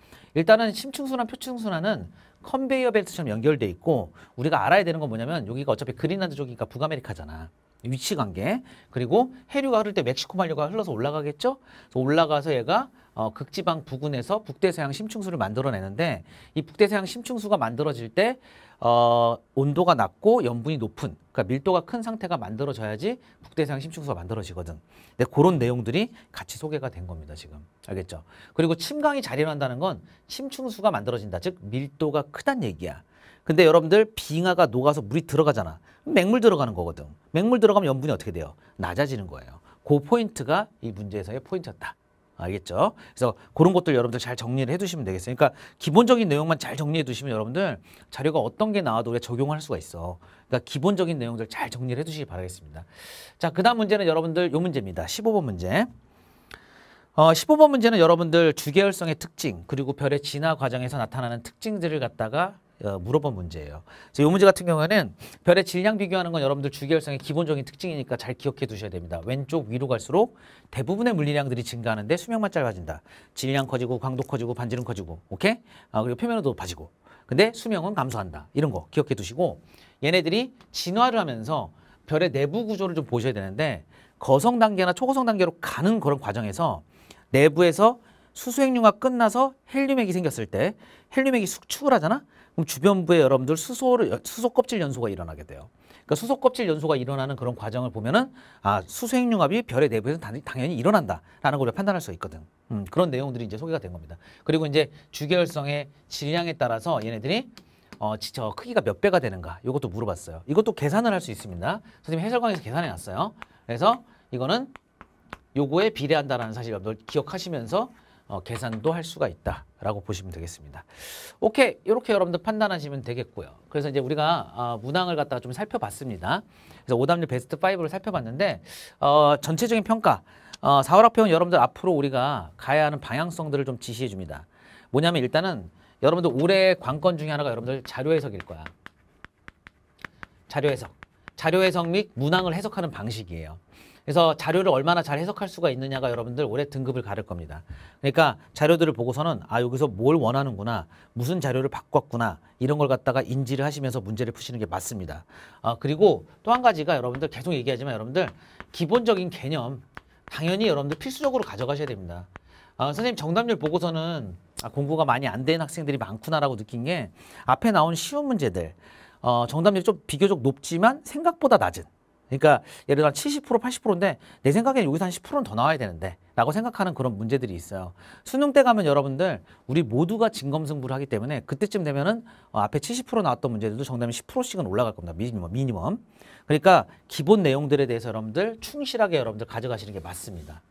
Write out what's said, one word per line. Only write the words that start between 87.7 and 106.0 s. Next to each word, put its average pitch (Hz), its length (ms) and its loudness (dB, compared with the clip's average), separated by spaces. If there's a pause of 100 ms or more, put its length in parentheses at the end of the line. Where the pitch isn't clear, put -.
수소핵융합 247 640 4
끝나서 254 540 2 (180)
헬륨핵이 262 400 0
생겼을 156 340 -2
때 160 280 0 (420)
헬륨핵이 262 300 2
수축을 - 480 -2
하잖아? 202 280 2 (320)
그럼 160 120 -2
주변부에 175 540 4
여러분들 131 360 4
수소를, 233 680 0
수소 233 260 -4
껍질 240 300 0
연소가 123 280 -2
일어나게 82 360 -10
돼요. 69 260 -18 (200)
그러니까 - 260 -4
수소 254 240 -4
껍질 240 280 2
연소가 151 280 0
일어나는 135 400 -4
그런 120 180 -4
과정을 113 360 -6
보면은, 156 420 0 (300)
아, 196 240 2
수소핵융합이 226 760 0
별의 135 260 2
내부에서 113 300 -2
당-, 117 240 -12
당연히 135 340 -4
일어난다라는 139 800 0
걸 123 140 2
판단할 196 280 -2
수가 98 140 -10
있거든. 87 260 -12 (320)
음, 101 180 -4
그런 170 200 2
내용들이 127 340 -4
이제 104 120 -10
소개가 160 220 -6
된 90 140 -12
겁니다. 80 240 -16 (280)
그리고 160 220 2
이제 147 240 2 (220)
주계열성의 147 760 0 (200)